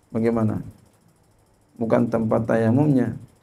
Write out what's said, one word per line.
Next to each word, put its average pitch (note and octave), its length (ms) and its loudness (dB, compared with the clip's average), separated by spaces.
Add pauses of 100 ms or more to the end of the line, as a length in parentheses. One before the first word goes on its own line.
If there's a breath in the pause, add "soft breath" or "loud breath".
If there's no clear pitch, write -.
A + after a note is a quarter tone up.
bagaimana, A2+ 560 -2 (1120)
bukan A#2+ 320 0
tempat A2+ 400 -2
tayamumnya. A#2 640 2 (280)